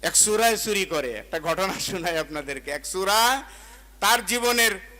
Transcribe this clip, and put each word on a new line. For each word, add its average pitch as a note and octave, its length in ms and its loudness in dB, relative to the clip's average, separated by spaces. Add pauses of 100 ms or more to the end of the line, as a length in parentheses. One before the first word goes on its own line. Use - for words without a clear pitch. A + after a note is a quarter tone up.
এক E3+ 140 -2
সুরায় G#3+ 400 4
চুরি G3+ 280 -2
করে। C#3+ 280 -4
একটা A#2 280 -8
ঘটনা E3+ 400 -2
শোনাই F3 380 -4
আপনাদেরকে। C#3+ 520 -8
এক C#3+ 160 -8
সুরা, A3 560 2 (580)
তার A3 260 2
জীবনের A#3+ 440 2 (300)